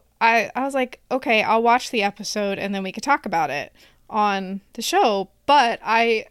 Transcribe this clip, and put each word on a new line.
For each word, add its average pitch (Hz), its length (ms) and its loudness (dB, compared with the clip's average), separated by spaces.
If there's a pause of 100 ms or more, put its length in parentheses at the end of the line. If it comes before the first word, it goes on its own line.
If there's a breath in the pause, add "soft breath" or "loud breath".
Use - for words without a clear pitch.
(220)
I, 226 340 2
I 262 80 -2
was 277 100 -4
like, 254 260 -4 (100)
"Okay, 247 340 0
I'll 226 200 2
watch 233 260 2
the 220 140 -2
episode 202 560 -4
and 202 160 -6
then 190 80 -6
we 190 80 -8
could 220 120 -12
talk 277 220 0
about 165 240 -2
it 135 240 -6 (360 soft breath)
on 196 520 -2 (120)
the - 80 -12
show." 226 480 0 (160)
But 233 380 4
I, 226 480 0